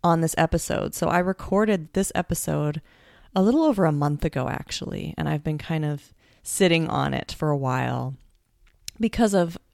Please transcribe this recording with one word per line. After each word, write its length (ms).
on 180
this 140
episode. 600
So 140
I 100
recorded 720
this 220
episode 640
a 80
little 200
over 220
a 60
month 340
ago, 240
actually, 680
and 140
I've 140
been 160
kind 260
of 260
sitting 480
on 240
it 240
for 140
a 40
while 600
because 360
of 240